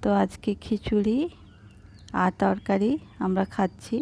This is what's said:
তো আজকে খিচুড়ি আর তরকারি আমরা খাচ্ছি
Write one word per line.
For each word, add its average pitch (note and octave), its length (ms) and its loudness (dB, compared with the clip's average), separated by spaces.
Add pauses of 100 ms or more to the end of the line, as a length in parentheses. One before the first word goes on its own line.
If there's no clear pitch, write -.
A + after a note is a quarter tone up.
তো G#3 80 0 (140)
আজকে - 280 -4 (120)
খিচুড়ি G#3 540 0 (1040)
আর F#3 80 2 (120)
তরকারি G3 480 0 (340)
আমরা F#3+ 180 2 (120)
খাচ্ছি - 460 -2